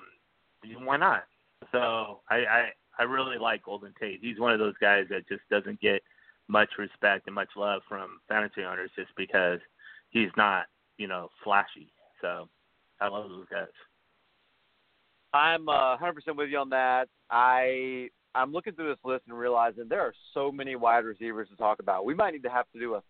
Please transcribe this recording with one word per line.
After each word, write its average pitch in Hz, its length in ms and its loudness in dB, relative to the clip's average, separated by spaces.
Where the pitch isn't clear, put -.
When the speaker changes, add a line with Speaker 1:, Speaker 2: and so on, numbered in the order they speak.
Speaker 1:
why 135 140 0
not? 156 260 4
So 113 560 -2
I, 110 60 4
I, 117 340 2
I 120 60 2
really 131 340 -2
like 110 260 -2
Golden 101 360 -12
Tate. 101 220 -8
He's 117 180 -8
one 117 140 2
of 107 60 2
those 107 200 0
guys 101 300 6
that 95 180 -6
just 98 220 -8
doesn't 104 320 -2
get 101 200 2
much 104 300 4
respect 101 500 0
and 98 80 -10
much 98 220 -4
love 101 300 -2
from 95 420 -12
fantasy 107 340 -2
owners 92 320 -8
just 95 220 -10
because 90 420 0
he's 110 280 0
not, 98 280 4
you 104 100 -10
know, 90 220 -8
flashy. 98 480 0
So 85 260 -6
I 101 80 -2
love 101 200 -8
those 92 220 -16
guys. 90 160 -6
Speaker 2:
I'm, 160 340 4
uh, 135 280 4
a - 20 -6
hundred 170 160 -2
percent 147 240 -8
with 147 120 -2
you 143 100 -2
on 135 100 -4
that. 131 400 2
I, 127 800 2
I'm 131 180 -2
looking 175 200 -6
through 156 160 -6
this 131 140 -6
list 127 240 -4
and 120 100 -14
realizing 117 520 0
there 190 120 -2
are 123 120 -4
so 139 180 -2
many 135 240 -8
wide 117 280 4
receivers 110 460 -8
to 101 80 -20
talk 107 220 0
about. 95 260 -2
We 143 100 -4
might 196 160 2
need 143 120 -10
to 123 60 -4
have 123 220 -2
to 117 80 -16
do 117 160 -4
a 98 140 -6